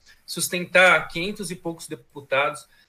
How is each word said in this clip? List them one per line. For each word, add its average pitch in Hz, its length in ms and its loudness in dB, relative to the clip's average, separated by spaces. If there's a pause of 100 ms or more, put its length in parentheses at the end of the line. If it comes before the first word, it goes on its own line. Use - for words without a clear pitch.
(260)
sustentar 180 840 2
quinhentos 185 420 -6
e 180 60 -8
poucos 165 320 -10
deputados, 147 800 -4 (220)